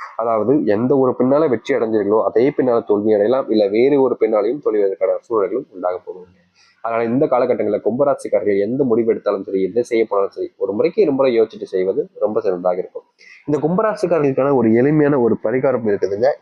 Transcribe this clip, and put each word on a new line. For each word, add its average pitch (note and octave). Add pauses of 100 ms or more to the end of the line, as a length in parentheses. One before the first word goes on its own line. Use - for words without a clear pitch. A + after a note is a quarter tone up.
(160)
அதாவது A#2
எந்த A#2+
ஒரு B2+
பெண்ணால C#3
வெற்றி B2+
அடைஞ்சீர்களோ A2
அதே A#2+
பெண்ணால A#2+
தோல்வி G#2
அடையலாம், A2+
இல்ல G#2+
வேறு C3+
ஒரு B2+
பெண்ணாலையும் A2
தோல்வியதற்கான G2
சூழ்நிலைகளும் A2
உண்டாக F2+
போகுதுங்க. F2+ (360)
அதனால A#2
இந்த C3+
காலகட்டங்களில் A2+
கும்பராசிக்காரர்கள் G#2+
எந்த A#2+
முடிவு A2+
எடுத்தாலும் G2+
சரி, F#2+
எதை F#2+
செய்ய A2+
போனாலும் G2
சரி, F2+
ஒரு G2
முறைக்கு D#3
இரு D3+
முறை C3
யோசிச்சுட்டு A2
செய்வது G2 (100)
ரொம்ப A2
சிறந்ததாக F2+
இருக்கும். - (440)
இந்த D3
கும்பராசிக்காரர்களுக்கான E3+
ஒரு A2+
எளிமையான C#3+
ஒரு A2+
பரிகாரம் B2+
இருக்குதுங்க. G2+ (160)